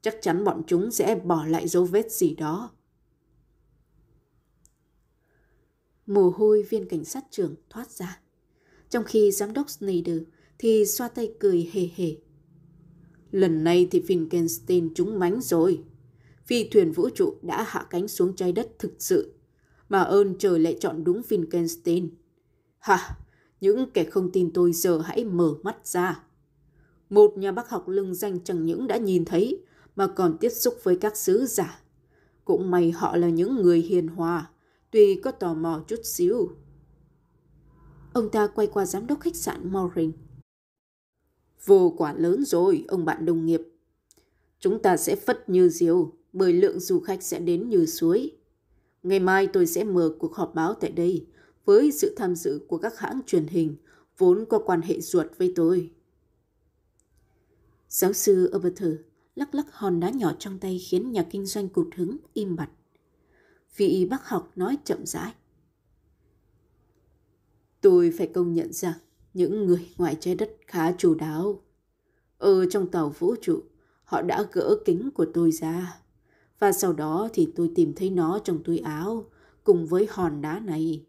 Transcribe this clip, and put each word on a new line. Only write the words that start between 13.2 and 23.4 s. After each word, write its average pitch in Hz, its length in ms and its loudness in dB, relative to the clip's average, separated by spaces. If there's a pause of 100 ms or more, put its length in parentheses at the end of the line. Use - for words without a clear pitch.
"Lần 165 320 2
này 175 280 4
thì 175 100 2
Finkenstein 170 920 0
trúng 196 240 -2
mánh 185 220 0
rồi. 175 420 2 (600)
Phi 240 240 -2
thuyền 180 220 4
vũ 175 180 0
trụ - 320 -2
đã 170 260 -4
hạ - 220 -8
cánh 180 180 -4
xuống 185 280 0
trái 180 160 -2
đất 226 280 -6
thực - 200 -8
sự, - 340 0 (560)
mà 190 120 2
ơn 196 380 4
trời 180 200 2
lại 160 200 2
chọn 165 240 -4
đúng 180 180 0
Finkenstein. 170 880 -2 (680)
Hả, - 380 -2 (440)